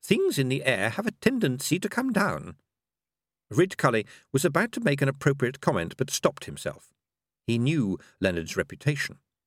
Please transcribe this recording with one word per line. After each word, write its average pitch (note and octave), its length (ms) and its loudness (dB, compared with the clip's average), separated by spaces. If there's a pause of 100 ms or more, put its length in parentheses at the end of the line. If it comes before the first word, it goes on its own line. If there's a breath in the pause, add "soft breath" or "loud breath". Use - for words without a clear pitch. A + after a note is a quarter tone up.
things F4 360 2
in C3 120 0
the C3+ 140 -2
air A2 280 2
have A3+ 160 -4
a - 200 -6
tendency F3+ 520 0
to G3 100 -4
come C4 220 -2
down." G2+ 440 -2 (960)
Ridcully B2 540 2 (260 loud breath)
was C#3 140 2
about F3 280 2
to B3 80 -6
make D3+ 200 0
an C3+ 80 4
appropriate C#3 520 0
comment, F2 360 0
but - 120 -2
stopped - 360 -2
himself. - 480 -10 (520)
He A#2 120 0
knew A#2+ 420 2 (200 soft breath)
Leonard's E2+ 380 0
reputation. C#3 600 -4 (280)